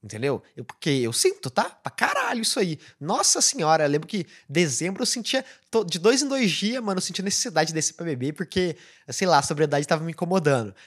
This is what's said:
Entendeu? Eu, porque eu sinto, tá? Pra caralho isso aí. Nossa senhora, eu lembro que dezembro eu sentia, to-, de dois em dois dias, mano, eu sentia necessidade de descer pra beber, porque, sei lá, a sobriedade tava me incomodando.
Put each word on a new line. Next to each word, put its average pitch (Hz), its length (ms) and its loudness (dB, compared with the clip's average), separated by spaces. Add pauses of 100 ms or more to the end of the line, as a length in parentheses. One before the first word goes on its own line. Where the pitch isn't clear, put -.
Entendeu? 110 400 -4 (140)
Eu, 123 80 -14
porque - 260 -6
eu 123 220 0
sinto, 370 360 0
tá? - 160 0
Pra - 260 -10
caralho - 520 -2
isso - 160 -2
aí. 180 200 -2 (200)
Nossa 214 420 0
senhora, 160 440 2
eu 143 40 4
lembro 151 200 0
que 190 180 -4 (220)
dezembro 165 540 0
eu 240 40 0
sentia, 262 380 -2 (260)
to-, 226 140 2
de 170 140 -6
dois 233 240 4
em 285 60 -2
dois 262 220 2
dias, 226 320 -2
mano, 196 160 -2
eu 185 40 -4
sentia 185 220 -6
necessidade 160 440 0
de 165 60 -8
descer 156 200 -2
pra 170 100 -10
beber, 143 280 -4
porque, 180 440 -2 (320)
sei 185 200 -2
lá, 156 100 8
a 143 40 4
sobriedade 147 440 0
tava 160 160 0
me 165 80 -6
incomodando. 151 640 0 (120)